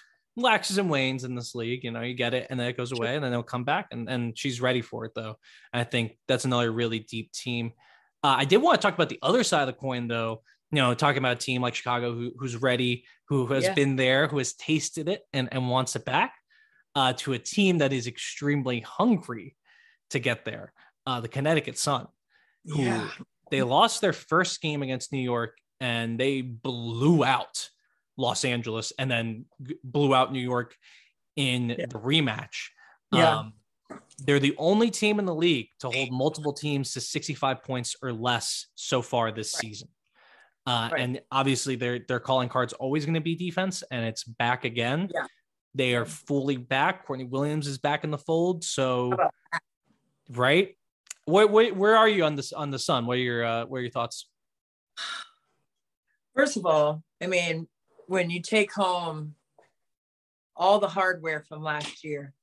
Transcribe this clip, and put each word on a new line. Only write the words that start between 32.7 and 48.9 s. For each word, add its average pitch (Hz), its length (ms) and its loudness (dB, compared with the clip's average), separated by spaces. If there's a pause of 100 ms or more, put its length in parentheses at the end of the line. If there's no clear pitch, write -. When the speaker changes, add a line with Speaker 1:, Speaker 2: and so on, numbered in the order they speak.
Speaker 2:
Yeah. 127 280 6
Speaker 1:
Um, 110 120 -12 (720)
they're 143 160 4
the 139 160 2
only 208 340 4
team 208 300 0
in 208 60 -2
the 180 80 -2
league 156 340 2 (120)
to 127 100 -6
hold 127 200 -4
multiple 147 420 0
teams 143 420 -4
to 127 60 -6
sixty-five 131 640 -4
points 123 400 -6
or 127 100 -6
less 117 640 -4
so - 280 -2
far 113 280 0
this 107 240 -8
Speaker 2:
Right. - 60 -4
Speaker 1:
season. 107 280 -12 (800)
Uh, 117 260 0
Speaker 2:
Right. 151 100 -2
Speaker 1:
and 127 180 -4 (100)
obviously 135 460 0
their, 123 220 -2
their 120 220 -4
calling 131 280 0
card's 123 240 -2
always 143 320 -4
gonna 165 160 0
be 165 140 -2
defense, 180 560 -4
and 120 160 -4
it's 113 180 -6
back 120 400 -2
again. 127 480 -2
Speaker 2:
Yeah. 135 140 -4 (480)
Speaker 1:
They 127 200 2
are 117 120 2
fully 139 500 -2
back. 135 480 0
Courtney 131 220 -6
Williams 143 400 -2
is 139 100 -6
back 147 280 0
in 156 60 -4
the 151 60 -2
fold. 170 480 0
So, 123 460 0